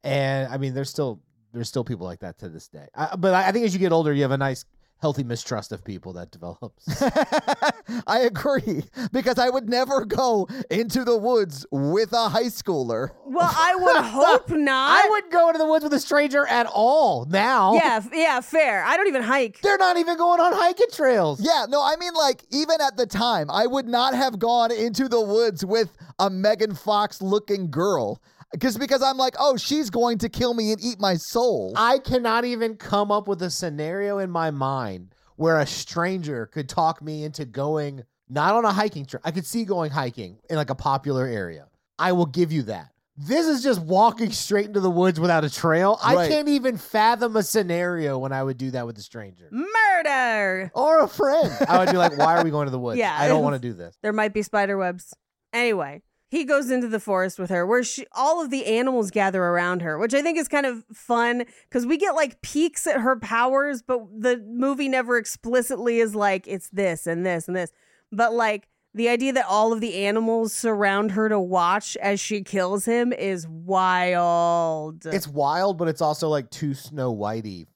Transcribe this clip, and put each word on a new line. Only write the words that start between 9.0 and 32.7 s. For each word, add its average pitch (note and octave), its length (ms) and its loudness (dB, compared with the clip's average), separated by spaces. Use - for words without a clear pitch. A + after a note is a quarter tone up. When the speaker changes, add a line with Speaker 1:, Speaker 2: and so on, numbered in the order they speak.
Speaker 2:
because B3+ 260 0
I B3+ 120 2
would B3 200 -2
never B3+ 360 0
go G#3+ 420 0
into A#3 320 -2
the A#3 140 2
woods G3+ 540 0
with D#3 420 0
a A3+ 160 2
high A3+ 160 0
schooler. C3 640 -2
Speaker 3:
Well, E4 300 0
I F4 200 4
would F#4 220 4
Speaker 1:
<laughs> C#4 60 4
Speaker 3:
hope D4 460 4
not. C#4+ 420 2
Speaker 1:
I - 40 2
wouldn't G4 220 0
go E4+ 180 6
into E4 100 0
the D#4 80 2
woods D#4 160 2
with D4 100 0
a C4+ 60 2
stranger C#4+ 480 2
at A#3 180 2
all A3 640 4
now. G#3+ 460 4
Speaker 3:
Yeah, B3+ 280 4
f-, A#3+ 80 -14
yeah, D#4 300 2
fair. B3 440 2
I C#4+ 120 2
don't G4+ 100 2
even C4+ 140 0
hike. A#3+ 400 0
Speaker 1:
They're G4+ 160 4
not F4+ 200 4
even E4+ 200 0
going F4 220 4
on F4 140 4
hiking F#4 380 4
trails. G3+ 500 2
Speaker 2:
Yeah, D4+ 280 2
no, C#4+ 120 2
I D4+ 160 2
mean, F4 160 -8
like, D4 360 0
even D4+ 320 0
at C4 160 0
the B3 80 0
time, F#3+ 460 -2
I G#3 160 2
would B3+ 200 -2
not B3 280 0
have B3 240 0
gone A#3 320 2
into A#3 360 -2
the A3+ 140 2
woods G#3 420 0
with G#3 320 0
a F#3+ 120 2
Megan G3+ 440 0
Fox G#3 480 -2
looking G3 480 0
girl. C#3+ 500 0
Just A#3 200 0
because C4+ 240 0
I'm C4+ 140 2
like, C4 200 0
"Oh, C4+ 200 2
she's C#4 320 -2
going A#3 300 0
to A3+ 100 -4
kill A#3+ 240 -2
me A3 180 0
and G#3 100 -2
eat G3+ 200 -6
my F#3+ 140 2
soul." D#3+ 600 -2
Speaker 1:
I A#3+ 240 4
cannot A#3+ 460 0
even A3+ 320 -4